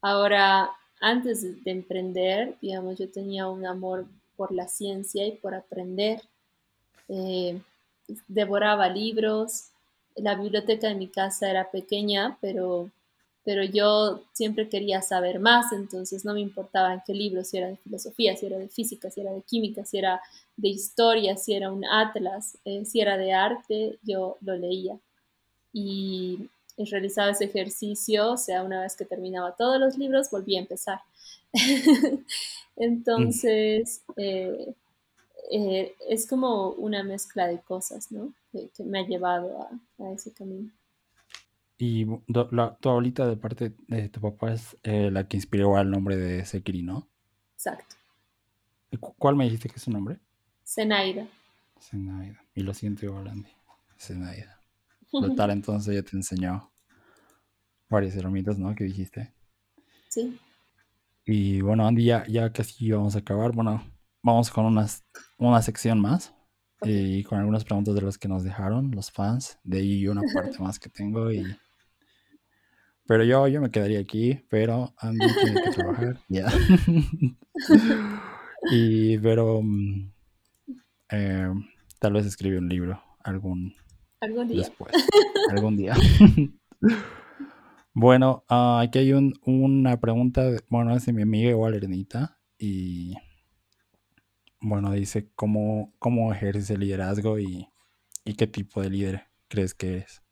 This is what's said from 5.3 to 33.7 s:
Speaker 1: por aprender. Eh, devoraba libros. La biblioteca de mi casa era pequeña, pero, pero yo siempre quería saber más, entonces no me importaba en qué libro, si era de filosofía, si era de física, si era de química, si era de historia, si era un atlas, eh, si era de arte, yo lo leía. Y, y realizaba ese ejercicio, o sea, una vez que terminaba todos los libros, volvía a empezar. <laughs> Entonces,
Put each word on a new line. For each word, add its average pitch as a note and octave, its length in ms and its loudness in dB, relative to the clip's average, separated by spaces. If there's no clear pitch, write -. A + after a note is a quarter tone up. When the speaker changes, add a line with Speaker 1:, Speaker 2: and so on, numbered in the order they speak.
Speaker 1:
por G3 220 -10
aprender. F#3+ 680 -6
Eh, F#3 520 -4
devoraba G3+ 600 2
libros. A3 800 -4
La G#3 200 -2
biblioteca G#3 520 -2
de G#3 80 -2
mi F#3+ 120 -8
casa G3 420 -4
era F#3 220 -2
pequeña, G3+ 720 -4
pero, F3+ 480 -4
pero G3 180 0
yo G#3 600 2
siempre G#3+ 360 -4
quería G3 320 -2
saber F3+ 380 -2
más, A#3 320 4
entonces G3 540 -8
no G#3 80 -4
me G#3 80 -4
importaba F#3+ 520 -2
en F#3 120 -10
qué G3+ 80 -8
libro, G3 320 -4
si F#3+ 120 -8
era F3+ 120 -4
de G3 80 -12
filosofía, G#3 580 -4
si - 120 -8
era F#3+ 100 -6
de F#3+ 100 -10
física, G#3+ 420 -10
si G3+ 120 -12
era G3 100 -8
de F#3+ 100 -10
química, G#3+ 440 -4
si - 140 -8
era F#3 220 -2
de G3+ 120 -2
historia, G3+ 680 0
si G#3 160 -4
era G3 180 -4
un G3 140 -8
atlas, G#3+ 800 -2
eh, G3+ 200 -8
si A3+ 140 -2
era G3+ 180 2
de F#3+ 160 0
arte, G#3+ 720 -2
yo F#3+ 380 -4
lo F#3+ 160 -6
leía. F#3 420 -6
Y, F#3+ 760 -6
y G#3 80 -6
realizaba G3+ 460 -2
ese G3+ 140 -2
ejercicio, G#3 880 -2
o G3 40 -4
sea, F#3 260 -4
una F#3+ 180 -6
vez F#3+ 160 -8
que F#3+ 80 -10
terminaba F3+ 500 -4
todos B3+ 240 2
los C4+ 180 2
libros, C4+ 340 0
volvía F#3+ 280 -2
a F3+ 40 -8
empezar. F#3+ 360 -8
<laughs> C4+ 720 4
Entonces, A3+ 1300 0